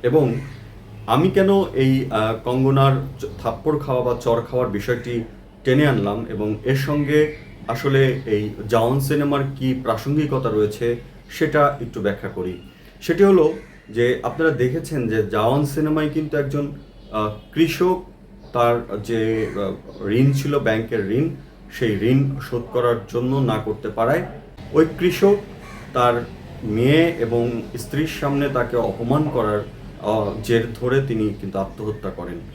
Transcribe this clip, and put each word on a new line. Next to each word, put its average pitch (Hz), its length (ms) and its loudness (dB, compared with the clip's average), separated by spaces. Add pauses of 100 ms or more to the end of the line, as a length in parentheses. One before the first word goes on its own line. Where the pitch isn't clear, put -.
এবং 123 320 4 (720)
আমি 143 220 4
কেন 196 340 4 (100)
এই, 131 380 2
আহ, 110 220 0 (100)
কঙ্গনার 135 480 4 (280)
চ-, - 60 -8 (180)
থাপ্পড় 147 360 -2
খাওয়া 131 240 -2
বা 120 180 0
চড় 117 200 2
খাওয়ার 123 280 -2
বিষয়টি 117 540 -2 (400)
টেনে 143 240 6
আনলাম 104 420 0
এবং 104 340 -2
এর 131 120 2
সঙ্গে 147 600 2 (320)
আসলে 135 580 2
এই 104 240 0 (200)
জাওয়ান 117 300 2
সিনেমার 143 400 0 (160)
কি 131 280 -2
প্রাসঙ্গিকতা 135 640 0
রয়েছে, 107 460 0 (340)
সেটা 147 520 2
একটু 113 200 -8
ব্যাখ্যা 98 280 -2
করি। 90 280 -6 (440)
সেটি 175 220 2
হলো 180 300 6 (360)
যে 120 340 0
আপনারা 151 280 0
দেখেছেন 131 560 -2
যে 110 200 0
জাওয়ান 117 380 2
সিনেমায় 151 440 0
কিন্তু 151 280 -4
একজন, 143 340 -2 (400)
আহ, 107 180 -2 (240)
কৃষক 175 500 2 (500)
তার 120 500 2
যে, 110 520 0
আহ, 98 520 -6
ঋণ 131 240 4
ছিল, 143 280 0
ব্যাংকের 110 520 -2
ঋণ, 151 180 0 (500)
সেই 107 200 0
ঋণ 135 360 2 (140)
শোধ 120 120 -4 (120)
করার 120 220 2 (120)
জন্য 127 280 -2
না 117 220 2
করতে 107 320 -6
পারায় 123 360 2 (480)
ওই 156 120 6 (140)
কৃষক 196 380 4 (560)
তার 123 320 2 (380)
মেয়ে 135 560 4
এবং 117 420 0 (160)
স্ত্রীর 147 300 -4
সামনে 143 420 -2
তাকে 123 280 0
অপমান 120 520 0
করার, 107 300 0 (420)
আহ, 104 320 0 (100)
জের 117 200 2 (180)
ধরে 127 200 2
তিনি 107 400 -2
কিন্তু 95 180 -6
আত্মহত্যা 101 500 -6
করেন। 87 260 -10 (200)